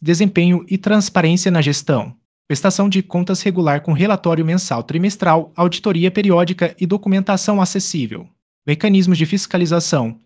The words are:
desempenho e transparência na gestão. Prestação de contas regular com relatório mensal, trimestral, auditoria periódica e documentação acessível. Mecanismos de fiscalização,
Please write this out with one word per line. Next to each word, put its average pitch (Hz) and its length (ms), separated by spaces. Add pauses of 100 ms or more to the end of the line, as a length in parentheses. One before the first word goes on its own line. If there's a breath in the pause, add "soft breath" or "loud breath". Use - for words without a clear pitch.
desempenho 175 640
e 190 100
transparência 190 760
na 165 100
gestão. 135 540 (320)
Prestação 196 420
de 190 140
contas 180 380
regular 165 400
com 160 120
relatório 170 520
mensal, 160 380
trimestral, 170 720
auditoria 175 560
periódica 180 680
e 185 80
documentação 196 760
acessível. 156 640 (400)
Mecanismos 180 500
de 160 100
fiscalização, 165 1000